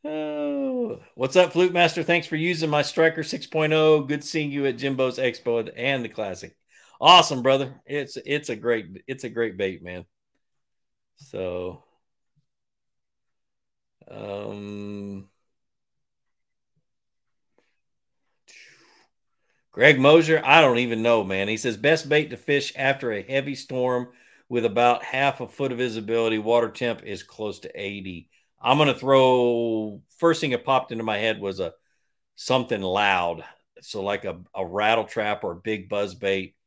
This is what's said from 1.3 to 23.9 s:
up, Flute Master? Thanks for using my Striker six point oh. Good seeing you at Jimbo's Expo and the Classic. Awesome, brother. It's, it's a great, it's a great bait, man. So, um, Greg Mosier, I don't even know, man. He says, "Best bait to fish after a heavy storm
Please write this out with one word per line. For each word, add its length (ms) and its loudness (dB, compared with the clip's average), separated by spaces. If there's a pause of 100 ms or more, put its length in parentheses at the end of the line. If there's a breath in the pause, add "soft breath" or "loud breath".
up, 160 4
Flute 200 2
Master? 300 2
Thanks 240 0
for 100 -6
using 320 -2
my 140 2
Striker 400 0
six 240 -8
point 260 0
oh. 300 4
Good 200 -6
seeing 280 -4
you 160 -2
at 100 -2
Jimbo's 420 -2
Expo 560 -2
and 300 -2
the 60 -10
Classic. 440 -10 (460 soft breath)
Awesome, 420 8
brother. 440 0
It's, 400 -8
it's 240 -4
a 60 -4
great, 500 -4
it's 180 -10
a 60 -8
great 260 -4
bait, 260 -4
man. 220 -14 (1120)
So, 680 -10 (2250)
um, 1160 -12 (4000 soft breath)
Greg 260 6
Mosier, 460 6
I 160 8
don't 180 6
even 240 -2
know, 220 4
man. 240 -2
He 80 -2
says, 200 -4
"Best 320 0
bait 220 0
to 60 -12
fish 400 -2
after 340 -2
a 120 -4
heavy 320 -4
storm 540 -4 (400 soft breath)